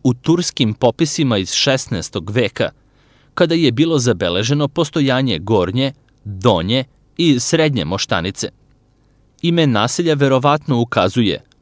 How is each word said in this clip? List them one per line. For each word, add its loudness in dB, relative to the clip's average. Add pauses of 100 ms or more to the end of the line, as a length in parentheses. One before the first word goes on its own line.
u 4
turskim -2
popisima 0
iz -4
šesnaestog -4
veka, -2 (640)
kada 2
je 2
bilo 2
zabeleženo 0
postojanje 0
Gornje, 0 (300)
Donje 0 (340)
i 2
Srednje 0
Moštanice. -4 (920)
Ime 2
naselja 0
verovatno 2
ukazuje 0 (180)